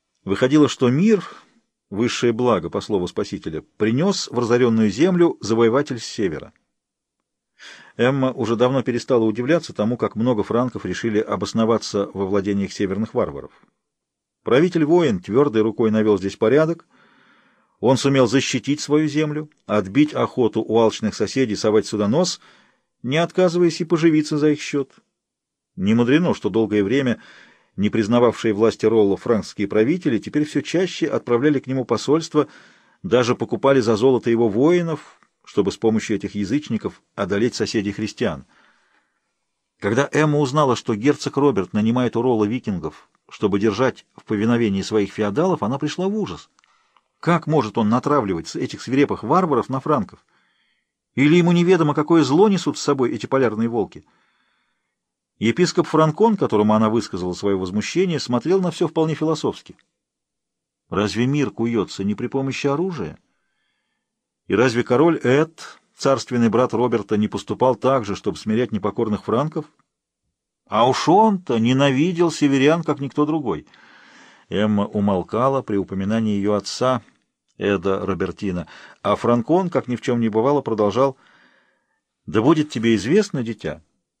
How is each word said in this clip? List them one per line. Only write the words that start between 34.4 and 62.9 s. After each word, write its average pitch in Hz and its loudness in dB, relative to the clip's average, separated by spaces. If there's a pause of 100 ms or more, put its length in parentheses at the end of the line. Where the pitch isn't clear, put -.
воинов, 160 0 (240)
чтобы 98 -2
с - -8
помощью 110 0
этих 98 -6
язычников 104 -6 (100)
одолеть 101 -2
соседей 104 -2
христиан. 98 -6 (1300)
Когда 113 0
Эмма 147 2
узнала, 139 0
что 113 -4
герцог 131 -2
Роберт 127 0
нанимает 113 0
у 117 0
Ролло 117 2
викингов, 101 -6 (200)
чтобы 101 -2
держать 110 0 (100)
в - -20
повиновении 110 0
своих 101 -2
феодалов, 120 -2
она 117 -4
пришла 156 -4
в 202 -4
ужас. 151 -8 (720)
Как 165 0
может 127 0
он 107 2
натравливать 113 0
с-, - -12
этих - -8
свирепых 139 0
варваров 143 0
на 131 -6
франков? 135 -4 (880)
Или 147 4
ему 175 4
неведомо, 170 4
какое 151 4
зло 156 4
несут 175 -2
с - -10
собой 135 0
эти - -8
полярные 117 0
волки? 104 -6 (1300)
Епископ 156 0
Франкон, 160 2
которому 107 2
она 110 4
высказала 92 -4
своё 98 -2
возмущение, 107 -2
смотрел 151 -2
на 180 -2
всё 175 -2
вполне 160 0
философски. 156 -4 (1120)
Разве 104 0
мир 135 0
куётся 113 -4
не 104 -2
при 120 -8
помощи 135 -4
оружия? 143 -4 (1300)